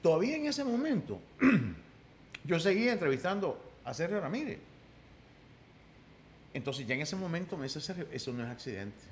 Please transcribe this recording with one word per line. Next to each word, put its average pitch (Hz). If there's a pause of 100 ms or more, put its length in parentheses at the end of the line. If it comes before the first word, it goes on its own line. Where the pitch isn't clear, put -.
todavía 175
en 302
ese 285
momento, 240 (200)
<clears throat> -
yo 165
seguía 202
entrevistando 180 (240)
a 123
Sergio 180
Ramírez. 220 (1900)
Entonces 135
ya 123
en 139
ese 151
momento 180
me 143
dice 135
Sergio, 175
"Eso 127
no 120
es 117
accidente. 104 (100)